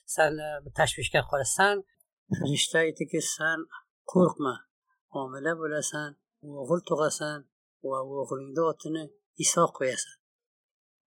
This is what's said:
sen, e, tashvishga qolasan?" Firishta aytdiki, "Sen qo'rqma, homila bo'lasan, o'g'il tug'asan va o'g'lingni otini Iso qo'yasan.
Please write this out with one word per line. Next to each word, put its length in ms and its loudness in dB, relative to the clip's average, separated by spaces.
sen, 300 4
e, 100 -8
tashvishga 500 2
qolasan?" 540 4
Firishta 480 0
aytdiki, 440 0
"Sen 360 -2
qo'rqma, 460 4
homila 420 -4
bo'lasan, 540 -4
o'g'il 360 -2
tug'asan 580 0
va 140 -2
o'g'lingni 520 -4
otini 420 -2
Iso 280 2
qo'yasan. 500 -4